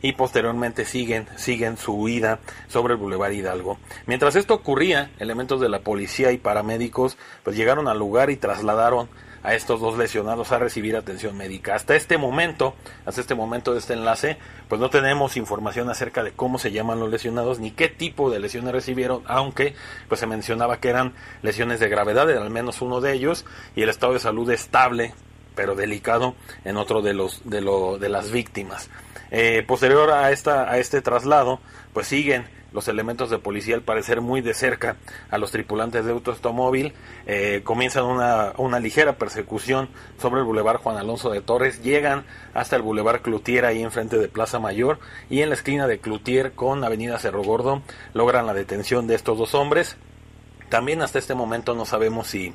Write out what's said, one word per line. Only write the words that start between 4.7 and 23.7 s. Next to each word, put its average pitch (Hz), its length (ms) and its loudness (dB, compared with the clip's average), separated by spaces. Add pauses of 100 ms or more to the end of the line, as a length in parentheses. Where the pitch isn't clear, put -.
elementos 123 380 -2
de 123 120 2
la 98 100 -2
policía 104 520 0
y 123 40 0
paramédicos, 113 800 0 (280)
pues, 101 120 -2
llegaron 131 320 4
al 110 100 0
lugar 107 300 4
y 143 80 0
trasladaron 110 720 2 (360)
a 110 100 2
estos 113 260 0
dos 113 160 -2
lesionados 113 540 -2
a 123 80 2
recibir 110 380 -2
atención 101 400 -6
médica. 98 400 -6
Hasta - 180 2
este 156 240 2
momento, 139 560 0 (320)
hasta 95 140 -6
este 123 160 -2
momento 117 360 -2
de 120 60 0
este 117 140 -4
enlace, 117 440 0 (320)
pues, 107 120 -2
no 131 100 2
tenemos 139 460 2
información 107 520 -4
acerca 117 360 -4
de 98 80 -6
cómo 127 260 -2
se 113 140 -4
llaman 113 260 -2
los 113 100 -2
lesionados 117 520 -2
ni 110 100 -8
qué 160 160 0
tipo 147 460 -2
de 104 80 -2
lesiones 120 320 -6
recibieron, 127 540 -2
aunque, 139 500 0 (320)
pues, 110 100 0
se 113 80 -2
mencionaba 113 540 -2
que 127 80 0
eran 123 260 2 (280)
lesiones 113 360 0
de 110 100 4
gravedad 104 440 4
en 127 60 4
al 104 120 -4
menos 120 320 -4
uno 123 180 -2
de 139 120 0
ellos 139 340 -2 (300)